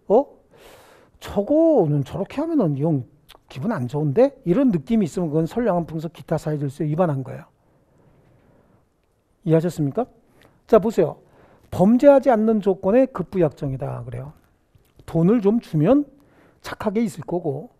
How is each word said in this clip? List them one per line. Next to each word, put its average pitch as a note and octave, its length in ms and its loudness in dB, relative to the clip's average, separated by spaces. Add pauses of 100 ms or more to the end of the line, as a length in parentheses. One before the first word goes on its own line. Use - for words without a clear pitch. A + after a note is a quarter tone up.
"어? A#3+ 180 2 (920)
저거는 G#3 880 2
저렇게 F#3+ 340 -8
하면은 B3+ 400 0
영 D3 240 -2 (460)
기분 F#3+ 240 -6
안 B2 160 -6
좋은데?" D#3 560 0
이런 A#3 260 2
느낌이 G#3 320 0
있으면 E3+ 240 -4
그건 D#3+ 180 -2
선량한 F3 420 -2
풍속, D#3+ 260 -10
기타 - 240 -6
사회 D3+ 200 -4
질서에 C#3+ 300 -4
위반한 D3 380 -2
거예요. B2+ 180 -14 (2000)
이해하셨습니까? D#3+ 640 0 (640)
자, A3 120 6
보세요. F3 380 -2 (540)
범죄하지 C4 600 6
않는 A3 300 2
조건의 G3+ 460 2
급부약정이다 C3+ 1000 -4
그래요. B2+ 260 -12 (760)
돈을 F#3 360 2
좀 G#3+ 180 2
주면 A3+ 460 2 (600)
착하게 G#3+ 380 -4
있을 D#3+ 200 -6
거고, E3 460 -8 (100)